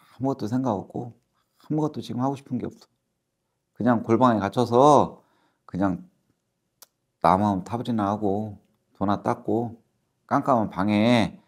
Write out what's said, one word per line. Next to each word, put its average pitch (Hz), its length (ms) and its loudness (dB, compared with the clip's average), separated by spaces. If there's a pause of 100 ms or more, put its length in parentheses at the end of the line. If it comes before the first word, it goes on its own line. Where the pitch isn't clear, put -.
(180)
아무것도 131 300 -4
생각 127 260 -2
없고 117 400 -8 (560)
아무것도 151 320 -4
지금 113 200 -8
하고 139 140 -2
싶은 131 220 -8
게 95 80 -8
없어. - 220 -14 (840)
그냥 113 300 0
골방에 113 360 4
갇혀서 120 840 4 (420)
그냥 92 420 -4 (1120)
나무하면 95 420 2
타브리나 117 440 -4
하고 104 520 -4 (380)
도나 98 260 -2
닦고 117 580 -4 (460)
깜깜한 123 420 0
방에 104 800 2